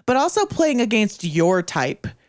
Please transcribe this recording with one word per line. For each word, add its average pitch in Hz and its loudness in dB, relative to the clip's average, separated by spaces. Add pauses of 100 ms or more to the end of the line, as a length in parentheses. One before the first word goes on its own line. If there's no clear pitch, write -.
but 247 2
also 349 0
playing 302 0
against 214 0
your 175 2
type. - -4 (220)